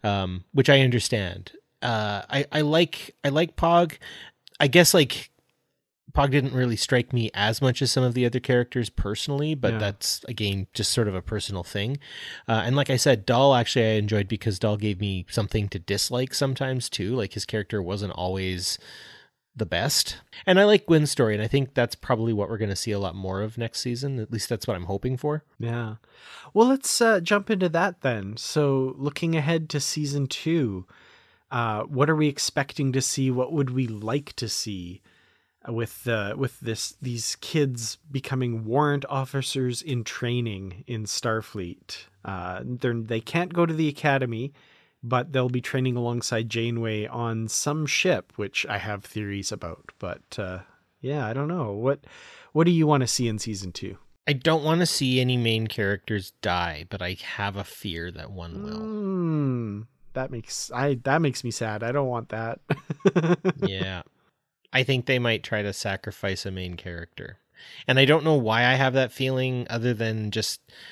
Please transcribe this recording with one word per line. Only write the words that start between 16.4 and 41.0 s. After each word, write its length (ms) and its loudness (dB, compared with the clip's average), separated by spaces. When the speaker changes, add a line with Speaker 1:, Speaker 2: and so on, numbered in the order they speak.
Speaker 1:
too. 260 -2
Like, 180 -2
his 120 -6
character 360 -2
wasn't 320 -4
always 640 -4
the 100 -4
best. 520 -2
And 140 8
I 60 10
like 200 6
Gwen's 240 6
story, 240 2
and 80 0
I 60 0
think 260 2
that's 220 2
probably 360 0
what 160 0
we're 120 -4
gonna 160 0
see 160 -2
a 80 0
lot 160 -2
more 260 -4
of 160 -6
next 220 -4
season. 400 -4
At 120 -6
least 180 -4
that's 180 -4
what 80 0
I'm 100 -6
hoping 320 -2
for. 260 -2
Speaker 2:
Yeah. 360 -4
Well, 140 8
let's, 340 2
uh, 200 6
jump 280 2
into 200 2
that 320 0
then. 360 -2
So, 640 2
looking 360 -2
ahead 340 0
to 100 -2
season 480 -2
two, 580 0
uh, 340 -2
what 240 2
are 80 4
we 120 4
expecting 640 -2
to 100 2
see? 300 0
What 200 0
would 200 0
we 160 0
like 480 -4
to 120 -6
see 540 -8
with 360 -6
the, 340 -2
with 220 -4
this, 420 -6
these 360 -6
kids 600 -2
becoming 520 -2
warrant 460 2
officers 720 -2
in 220 -4
training 840 -4
in 200 -6